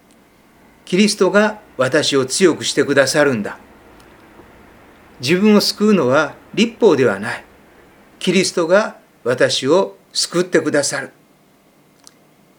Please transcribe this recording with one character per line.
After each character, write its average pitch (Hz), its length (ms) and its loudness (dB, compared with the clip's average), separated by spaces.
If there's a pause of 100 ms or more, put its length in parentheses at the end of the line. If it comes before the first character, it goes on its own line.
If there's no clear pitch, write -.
(840)
キ 180 140 -2
リ 208 100 4
ス - 80 -4
ト 185 140 2
が 214 300 0 (180)
私 131 380 0
を 131 100 0
強 165 300 2
く 110 80 -10
し - 100 -6
て 143 100 0
く 139 100 -2
だ 135 120 4
さ 147 180 0
る 143 80 0
ん 107 100 -4
だ。 - 160 -12 (1600)
自 147 180 0
分 214 160 4
を 202 80 4
救 - 260 -2
う 214 60 4
の 147 140 0
は 143 260 0 (180)
律 226 260 -2
法 185 180 4
で 127 100 2
は 98 120 -2
な 113 180 -10
い。 - 80 -18 (720)
キ 185 140 -2
リ 180 120 2
ス - 80 -4
ト - 140 -2
が 208 320 0 (240)
私 127 460 -2
を 190 280 0 (160)
救 - 300 -2
っ - 20 -10
て 175 160 0
く 139 100 -4
だ 143 140 -2
さ 135 160 -6
る。 - 120 -16 (1500)